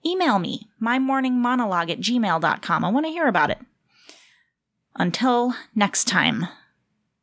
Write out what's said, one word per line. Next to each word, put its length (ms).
email 320
me, 300
my 200
morning 420
monologue 480
at 100
gmail 420
dot 200
com. 220
I 60
want 160
to 60
hear 160
about 240
it. 80
Until 600
next 320
time, 420